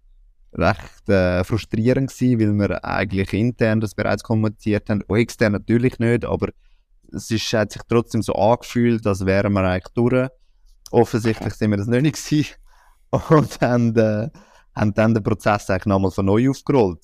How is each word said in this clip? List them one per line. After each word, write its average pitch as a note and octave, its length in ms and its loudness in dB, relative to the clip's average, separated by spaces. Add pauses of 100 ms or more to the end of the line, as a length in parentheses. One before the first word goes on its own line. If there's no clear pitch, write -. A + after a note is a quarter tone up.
(540)
recht, - 540 -4
äh, F#2 360 2
frustrierend B2 640 -2
gewesen, B2 300 0
weil G#2 300 2
wir - 120 -6
eigentlich F#2+ 520 -4
intern A2 460 0
das A2 140 -6
bereits G#2 280 -4
kommuniziert A2 640 -2
haben, G#2 200 -2
auch G2+ 80 0
extern A2+ 360 0
natürlich A#2+ 460 0
nicht, A#2 260 0
aber G2 260 -4 (640)
es - 160 -10
ist, A2 220 -4
hat G#2+ 200 -2
sich - 140 -14
trotzdem A#2 360 0
so - 100 -4
angefühlt, A#2 760 0
als G2 200 -2
wären G2+ 260 2
wir F#2+ 120 2
eigentlich F#2 280 -2
durch. B2+ 380 0 (600)
Offensichtlich A2 640 0
sind G#2+ 180 -2
wir G#2 60 0
das G2+ 100 -4
noch A#2+ 140 2
nicht D3+ 160 0
gewesen. - 380 -2 (560)
<laughs> - 0 -
Und C3 500 2
haben, A#2+ 380 2
äh, A2 320 0 (440)
haben G#2+ 200 0
dann A2+ 180 4
den A2 100 0
Prozess G#2 460 -2
eigentlich F#2+ 160 -2
nochmal F#2+ 260 2
von F#2+ 140 -4
neu A2 240 2
aufgerollt, A#2+ 560 0